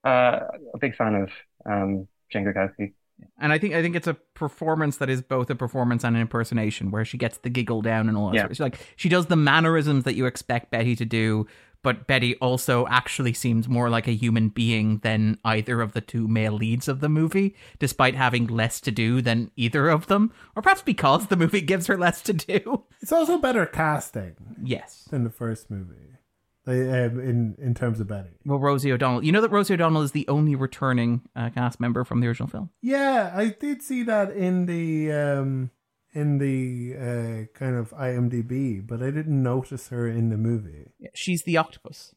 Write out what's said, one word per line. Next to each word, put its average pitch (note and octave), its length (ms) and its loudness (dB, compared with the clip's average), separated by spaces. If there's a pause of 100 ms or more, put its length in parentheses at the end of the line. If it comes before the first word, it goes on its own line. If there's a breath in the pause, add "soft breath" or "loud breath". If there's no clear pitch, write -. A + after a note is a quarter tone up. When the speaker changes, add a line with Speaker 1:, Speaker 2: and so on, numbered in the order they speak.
Speaker 1:
I, C3 60 0
uh, B2 380 4 (260)
a - 40 -12
big C3 200 -4
fan G#2+ 180 0
of, G2 140 -2 (360)
um, G2 400 -2 (240)
Jane G2+ 140 -4
Krakowski. G2 480 -4 (460)
Speaker 2:
And D3 160 0
I D#3 60 2
think, F3 160 -2
I E3 80 2
think E3+ 120 -2
it's E3 120 -4
a D3+ 80 -2 (180)
performance D#3 640 -2
that C3+ 100 -2
is C3 140 -2
both B2+ 300 -2
a B2+ 40 -2
performance B2 480 -2
and A#2 120 2
an A#2 80 2
impersonation, A2 680 -2
where G#2+ 160 -2
she B2 140 -10
gets A#2 180 -4
the B2 140 -6
giggle A#2 320 -2
down A2 260 2
and G#2+ 80 2
all G#2 140 0
that A2+ 40 0
Speaker 1:
Yeah. G#2+ 60 4
Speaker 2:
sort F#2+ 120 -2
of, - 80 -10
like, C3 180 -4 (160 loud breath)
she - 140 -2
does F3 180 4
the F3 80 2
mannerisms D3+ 680 4
that B2+ 100 -2
you B2+ 100 0
expect - 460 -4
Betty A#2 240 0
to A#2 100 -4
do, A2 400 0 (380 soft breath)
but B2+ 240 -2
Betty B2 300 2
also B2 500 2
actually B2 460 0
seems A#2 360 0
more A#2+ 220 2
like A#2 160 0
a A#2+ 80 0
human A2 340 2
being A2 540 2
than A2 420 2
either A2+ 360 0
of G#2+ 120 -4
the B2+ 80 -2
two A2+ 260 -4
male A2 260 2
leads A2+ 340 -2
of C3+ 120 -2
the D3 100 0
movie, D#3+ 460 2 (220 loud breath)
despite C3 380 2
having A#2+ 320 2
less A2+ 340 -2
to B2+ 100 -4
do A#2 300 2
than A#2 340 0
either C3+ 340 2
of D#3+ 180 2
them, G#3 240 4 (240 loud breath)
or - 80 -6
perhaps F#4+ 180 4
because F3 460 2
the G3 100 2
movie E3+ 240 4
gives F3 240 0
her G3 120 0
less F3 260 0
to G#3+ 100 -2
do. G3 520 -2 (160)
Speaker 3:
It's A3+ 100 -4
also E4 260 4
better A#3+ 300 2
casting C#3+ 680 -4 (300)
Speaker 2:
Yes. - 480 -8
Speaker 3:
than C3 120 0
the A2+ 60 0
first A2+ 400 -8
movie. F#2 380 -12 (560)
They, B2+ 420 0
um, A#2+ 140 -2
in, A#2+ 380 0
in B2 160 -2
terms A#2 260 -2
of G2+ 80 -4
Betty. G2 220 -8 (160)
Speaker 2:
Well, C#3+ 140 0
Rosie C#3 320 2
O'Donnell. B2+ 320 0
You D#3 80 4
know G#3 100 6
that A3+ 80 2
Rosie G3+ 240 4
O'Donnell D#3+ 300 4
is C#3 80 0
the - 160 -4
only D3+ 260 4
returning, B2 680 0 (140)
uh, A#2 140 -4
cast B2 300 -2
member A#2+ 240 0
from A#2 180 0
the A#2+ 60 2
original A#2 200 -2
film? - 220 -10 (140)
Speaker 3:
Yeah, C4 500 0
I G#3 140 0
did C#4 340 -4
see B3 220 -4
that G#3 260 0
in F#3 380 0
the, D#3+ 440 -2
um, C#3 600 -2 (420)
in D3 240 0
the, C3 580 -2
uh, A#2 640 -6
kind B2+ 180 -2
of A#2 220 -4
I B2+ 160 -4
M B2 160 2
D A#2+ 140 -2
B, B2 360 -4
but A2+ 220 -8
I C3 80 -2
didn't D3+ 320 0
notice B2+ 460 -2
her A#2+ 200 -4
in A2+ 220 0
the G#2+ 80 0
movie. G#2+ 600 -4
Speaker 2:
Yeah, - 160 -18
she's F3 300 -2
the D#3+ 120 2
octopus. - 600 -6